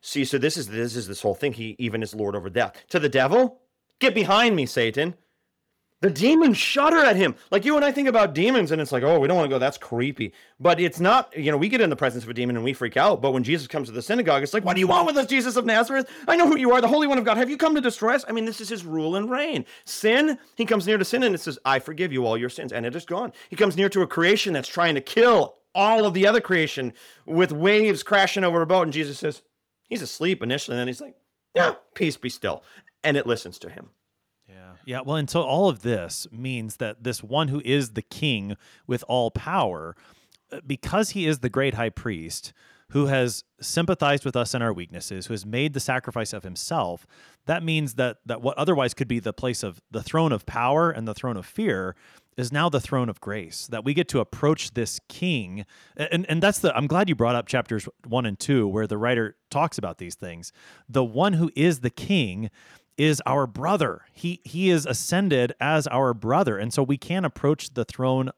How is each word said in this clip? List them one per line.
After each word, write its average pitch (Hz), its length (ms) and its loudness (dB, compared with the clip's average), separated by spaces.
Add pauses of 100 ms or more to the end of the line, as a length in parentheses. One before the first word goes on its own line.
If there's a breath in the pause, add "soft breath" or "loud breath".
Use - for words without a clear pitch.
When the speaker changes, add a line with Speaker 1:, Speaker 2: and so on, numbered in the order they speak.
Speaker 1:
See, 143 240 -4
so 131 140 -2
this 143 180 0
is, 143 100 -6
this 113 300 -6
is 113 100 -8
this 98 160 -12
whole 101 140 0
thing. 143 160 -4
He 110 260 -10
even 113 240 -4
is 107 140 -8
Lord 101 180 -4
over 98 160 -8
death. 104 260 -2 (120)
To 180 100 0
the 147 100 2
devil, 147 540 2 (380)
"Get 247 140 4
behind 208 420 4
me, 139 100 0
Satan." 131 480 0 (880)
The 196 100 4
demons 247 460 6
shudder 302 420 4
at 269 160 6
him. 180 220 2 (160 soft breath)
Like, 202 120 2
you 294 120 4
and 285 80 4
I 285 80 2
think 277 160 0
about 208 260 4
demons, 185 380 2
and 156 100 0
it's 135 80 -6
like, 123 140 0
"Oh, 156 160 6
we 139 80 4
don't 180 80 4
wanna 156 120 4
go. 135 120 0
That's 135 180 0
creepy." 120 540 -4 (260 soft breath)
But 165 220 4
it's 170 180 0
not, 220 380 4
you 151 160 0
know, 147 40 2
we 160 120 2
get 220 120 2
in 151 100 6
the - 40 0
presence 120 300 -2
of 113 60 -12
a 120 40 -8
demon 123 220 -2
and 113 80 -4
we 135 80 0
freak 120 240 -4
out. 156 260 4
But 139 80 2
when 127 140 0
Jesus 143 240 -2
comes 143 180 -6
to 113 80 -14
the 120 80 -8
synagogue, 160 400 2
it's 147 100 -4
like, 208 120 -2
"What 180 100 0
do 185 60 0
you 185 80 2
want 349 180 4
with 302 100 2
us, 269 100 2
Jesus 247 280 0
of 233 100 0
Nazareth? 233 440 2 (180 loud breath)
I - 80 4
know 339 140 6
who 302 100 4
you 247 140 4
are, 247 80 6
the 233 80 4
Holy 302 180 4
One 277 120 2
of 226 60 -2
God. 214 120 2
Have 247 120 2
you 285 80 -6
come 311 200 2
to 294 40 2
destroy 240 360 0
us?" 262 120 -2
I - 40 -6
mean, 226 140 -2
this 220 140 -8
is 214 80 -12
his 202 160 -8
rule 160 300 -2
and 208 160 -2
reign. 262 340 -4 (200 loud breath)
Sin, 262 540 2 (180 soft breath)
he 233 80 0
comes 202 240 0
near 214 100 4
to - 60 2
sin, 254 180 0
and 208 140 2
it - 40 -6
says, 143 240 -8
"I 135 140 2
forgive 156 340 -6
you 127 140 0
all 113 100 2
your 120 140 -4
sins," 127 220 -10
and 117 120 -4
it 123 120 -6
is 170 80 -10
gone. 196 280 -6 (160 loud breath)
He - 60 -12
comes 170 220 2
near 196 140 2
to 190 120 2
a 170 60 0
creation 185 460 2
that's 131 140 -4
trying 165 280 0
to 139 40 -2
kill 226 580 4 (140)
all 214 320 4
of 196 100 0
the 190 120 4
other 220 140 6
creation 143 520 -2 (340 loud breath)
with 160 260 2
waves 202 500 4
crashing 196 400 2
over 170 180 4
a 165 60 2
boat, 185 160 4
and 156 100 -2
Jesus 143 280 -6
says, 151 220 -6 (460)
"He's 220 140 -6
asleep 170 400 -2
initially," 127 320 -4
and 120 60 -2
then 123 80 -2
he's 123 120 -8
like, 285 140 -16 (400)
"Yeah, - 200 2 (200)
peace 160 220 -2
be 127 120 -8
still," 95 360 -6 (400 soft breath)
and 147 120 2
it 139 100 0
listens 113 340 -4
to - 100 -16
him. - 200 -20 (580)
Speaker 2:
Yeah. 92 240 -20 (120)
Yeah. 127 180 -8
Well, 139 140 -4
and 147 140 -4
so 170 120 0
all 151 260 2
of 127 140 -2
this 101 480 -4
means 117 460 -8
that 113 280 -10
this 123 180 -6
one 139 260 -2
who 139 160 -4
is 127 260 0
the 107 120 -6
king 104 540 -4 (300 soft breath)
with 123 200 -4
all 120 240 0
power, 90 640 -4 (560 soft breath)
uh, - 160 -14
because 180 440 -2
he 185 160 -2
is 156 120 0
the 123 100 -4
great 131 260 0
high 113 160 -2
priest 82 600 -10 (380 soft breath)
who 143 160 2
has 131 380 0 (160)
sympathized 165 640 0
with 131 120 -4
us 120 180 -2
in 127 60 -2
our 117 120 0
weaknesses, 90 540 -10
who 117 60 -8
has 101 140 -8
made 131 260 -2
the 135 80 -4
sacrifice 123 540 -4
of 101 80 -12
himself, 90 640 -6 (400 soft breath)
that 165 160 -2
means 156 320 -2
that, 123 320 -2
that 120 160 -6
what 135 160 -2
otherwise 143 340 2
could 127 160 -6
be 120 100 0
the 107 140 -4
place 123 300 -6
of 92 180 -8 (100)
the 110 120 -6
throne 160 300 0
of 107 120 -4
power 143 460 0
and 113 180 -6
the 104 60 -6
throne 117 240 -6
of 90 80 -12
fear 101 500 -4 (400 soft breath)
is 123 160 -6
now 151 160 2
the 139 120 0
throne 127 280 -2
of 101 120 -10
grace, 98 480 -10
that 113 160 -8
we 139 100 0
get 135 140 0
to 135 120 0
approach - 540 -2
this - 340 -6
king. 104 560 -6 (320 soft breath)
A-, 151 160 -6
and, 175 160 -2
and 160 140 0
that's 202 160 2
the, 147 180 0
I'm 139 100 -2
glad 180 220 0
you 160 60 0
brought 117 220 0
up 120 100 -4
chapters 117 420 -4 (180)
one 120 200 -2
and 101 120 -4
two, 123 300 2
where 107 180 -2
the 104 120 -4
writer 117 380 -2 (140)
talks 147 280 -2
about 92 180 -8
these 87 180 -14
things. 85 380 -16 (340 soft breath)
The 127 180 0
one 147 300 0
who 160 220 2
is 151 240 2
the 123 100 -2
king 110 600 -2 (480 soft breath)
is 147 260 2
our 135 220 2
brother. 143 560 -2 (100)
He, 175 320 -8
he 185 240 0
is 165 160 4
ascended 135 720 0
as 151 280 0
our 127 260 0
brother. 113 460 0
And 113 160 -6
so 147 80 2
we 139 160 0
can 180 260 -4
approach - 480 -2
the 123 140 -4
throne 131 520 -2